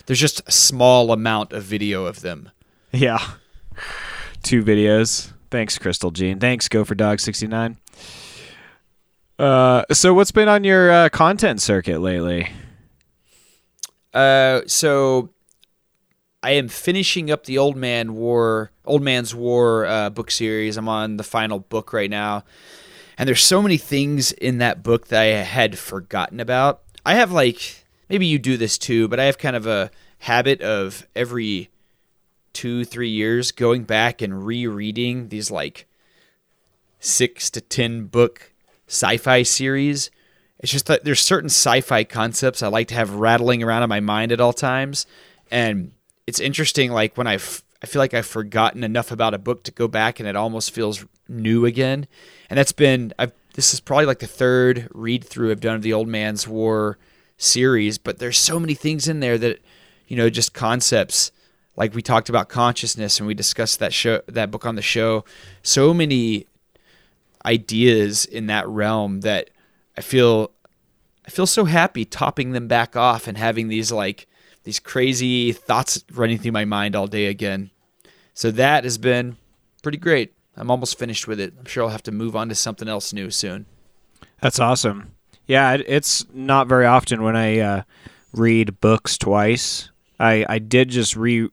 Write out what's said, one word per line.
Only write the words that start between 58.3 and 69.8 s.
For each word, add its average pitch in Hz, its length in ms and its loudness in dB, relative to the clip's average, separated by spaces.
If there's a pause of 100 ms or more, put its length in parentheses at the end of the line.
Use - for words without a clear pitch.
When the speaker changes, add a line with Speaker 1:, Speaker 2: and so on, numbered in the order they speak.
Speaker 1:
so - 220 0
many 160 160 -2
things 156 320 -4
in 156 140 -2
there 120 180 0
that, 117 200 -2 (480)
you 127 80 -10
know, 117 140 4
just 117 240 -4
concepts, 117 800 0 (440)
like 107 200 -4
we 117 80 -6
talked 113 260 0
about 117 180 -2
consciousness 117 720 -2
and 104 60 -8
we 107 80 -4
discussed 104 460 -4
that 98 140 -2
show, - 340 0
that 107 240 -4
book 113 160 -10
on 113 80 -6
the 104 80 -8
show. 113 420 -2 (380)
So 143 320 4
many 123 500 0 (1000)
ideas 110 800 2
in 110 220 -8
that 104 200 -2
realm 107 540 -4
that 104 280 -4 (480)